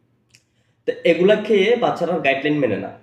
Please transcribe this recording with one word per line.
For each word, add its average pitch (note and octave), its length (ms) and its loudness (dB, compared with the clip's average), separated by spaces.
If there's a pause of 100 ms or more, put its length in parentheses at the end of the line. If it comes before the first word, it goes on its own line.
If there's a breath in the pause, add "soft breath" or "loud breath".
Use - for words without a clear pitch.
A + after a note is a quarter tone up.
(880)
তো - 60 -2 (120)
এগুলা F3 320 4
খেয়ে G#3 400 2
বাচ্চারা E3+ 420 -2
গাইডলাইন C#3 400 -2
মেনে A2+ 180 -2
না, F#2+ 140 -8 (120)